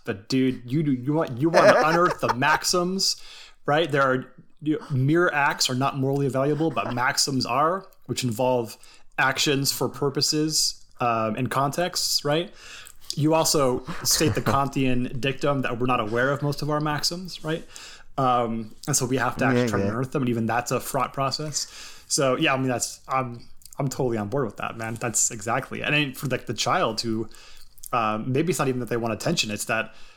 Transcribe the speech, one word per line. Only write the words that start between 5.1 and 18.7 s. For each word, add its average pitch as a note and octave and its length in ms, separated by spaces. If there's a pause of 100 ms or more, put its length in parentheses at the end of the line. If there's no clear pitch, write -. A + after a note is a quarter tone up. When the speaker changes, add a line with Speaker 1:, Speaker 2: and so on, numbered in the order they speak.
Speaker 1:
acts D3 380
are C3 60
not C3+ 220
morally C#3 300
valuable, D3 420
but C3 240
maxims B2+ 520
are, D#3+ 420 (200)
which B2+ 180
involve B2 500 (420)
actions C#3 540
for B2+ 160
purposes, D3+ 960 (160)
um, A2+ 360
and B2+ 140
contexts, C#3+ 760
right? D3 280 (640)
You D3+ 200
also C#3 500 (180)
state C#3 320
the C3 60
Speaker 2:
<laughs> A2 120
Speaker 1:
Kantian C3 680
dictum C#3 400
that A#2+ 180
we're B2 60
not B2 160
aware A#2+ 300
of C#3 100
most C#3+ 200
of D3 80
our D3+ 120
maxims, D#3+ 640
right? D#3+ 200 (520)
Um, A#2 580 (120)